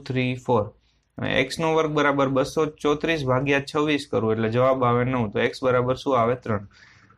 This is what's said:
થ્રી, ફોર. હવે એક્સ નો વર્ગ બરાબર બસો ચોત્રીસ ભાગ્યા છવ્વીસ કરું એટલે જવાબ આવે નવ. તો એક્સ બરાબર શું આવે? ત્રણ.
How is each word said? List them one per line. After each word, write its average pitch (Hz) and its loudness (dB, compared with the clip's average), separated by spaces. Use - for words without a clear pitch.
થ્રી, 127 -2
ફોર. 120 0
હવે 104 -4
એક્સ - -4
નો 160 0
વર્ગ 156 0
બરાબર 143 2
બસો 139 0
ચોત્રીસ 151 -2
ભાગ્યા 139 2
છવ્વીસ 147 0
કરું 110 0
એટલે 110 0
જવાબ 127 2
આવે 120 2
નવ. 123 -2
તો 113 -2
એક્સ 117 -2
બરાબર 123 2
શું 127 0
આવે? 117 2
ત્રણ. 104 -6